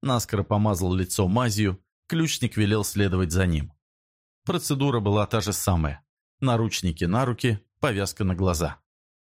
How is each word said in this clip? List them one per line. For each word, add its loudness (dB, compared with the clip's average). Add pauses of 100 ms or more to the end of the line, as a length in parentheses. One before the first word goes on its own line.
наскоро -2
помазал 2
лицо 0
мазью, 0 (240)
ключник -2
велел 2
следовать 0
за 2
ним. 0 (720)
Процедура 0
была 2
та 0
же -4
самая. -2 (360)
Наручники 0
на 0
руки, -2 (200)
повязка -2
на 0
глаза. -2 (520)